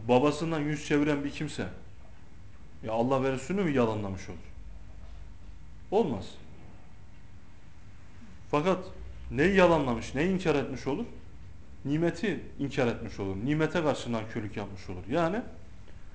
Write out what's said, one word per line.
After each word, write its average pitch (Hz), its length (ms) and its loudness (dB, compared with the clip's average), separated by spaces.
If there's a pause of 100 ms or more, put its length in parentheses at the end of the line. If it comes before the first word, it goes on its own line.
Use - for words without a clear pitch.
babasından 147 520 6
yüz 147 260 0
çeviren 147 380 4
bir 143 60 -2
kimse 127 380 -4 (1160)
ya 113 80 -2
Allah 127 300 4
ve 135 100 4
Resulünü 185 320 0
mü 160 60 4
yalanlamış 104 580 2
olur? 87 100 -10 (1500)
Olmaz. 156 340 4 (2250)
Fakat 170 280 4 (520)
neyi 160 260 6
yalanlamış, 147 580 6
neyi 175 200 4
inkar 175 200 4
etmiş 127 320 0
olur? 165 180 0 (800)
Nimeti 165 560 2 (180)
inkar 139 280 2
etmiş 113 340 -2
olur. 95 240 0
Nimete 156 380 2
karşı 120 300 0
nankörlük 110 440 -4
yapmış 98 340 -6
olur. 90 200 -6
Yani 170 320 2 (720)